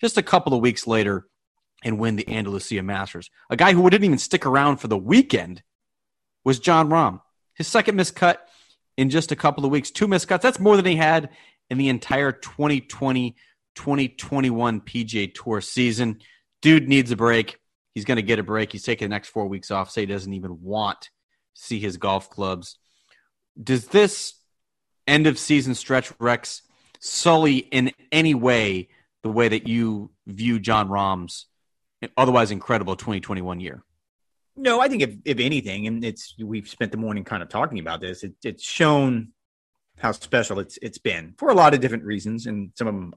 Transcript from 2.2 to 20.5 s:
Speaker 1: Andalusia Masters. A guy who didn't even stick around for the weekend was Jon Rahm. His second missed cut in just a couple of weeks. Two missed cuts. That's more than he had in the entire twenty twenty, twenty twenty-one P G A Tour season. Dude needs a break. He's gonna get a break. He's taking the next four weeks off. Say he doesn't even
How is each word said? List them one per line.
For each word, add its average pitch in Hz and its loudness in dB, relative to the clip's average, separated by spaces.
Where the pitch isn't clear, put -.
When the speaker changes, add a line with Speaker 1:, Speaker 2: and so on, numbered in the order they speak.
Speaker 1:
Andalusia 101 -6
Masters. 95 -8
A 127 -2
guy 180 6
who 180 6
didn't 202 6
even 151 4
stick - -2
around 139 2
for - -10
the 107 0
weekend 98 2
was 131 2
Jon 160 4
Rahm. 143 2
His - -10
second 220 2
missed 185 -2
cut - 2
in 135 2
just 156 0
a 139 -2
couple 143 0
of 135 0
weeks. 143 -2
Two - 0
missed 190 0
cuts. 180 0
That's 254 0
more 202 6
than 190 2
he 175 2
had 160 2
in 131 -2
the 139 0
entire 135 -2
twenty 147 -4
twenty, 127 -4
twenty 139 -2
twenty-one 120 -2
P 120 -8
G 110 -4
A - -4
Tour 104 -6
season. 117 -2
Dude 151 6
needs 135 4
a 120 0
break. 113 0
He's 104 -8
gonna 120 0
get 107 0
a 104 -4
break. 104 -4
He's 104 -14
taking 113 -4
the 104 -6
next 101 -8
four 107 -4
weeks 95 -10
off. 95 -2
Say 110 -4
he 101 -4
doesn't 98 -8
even 90 -12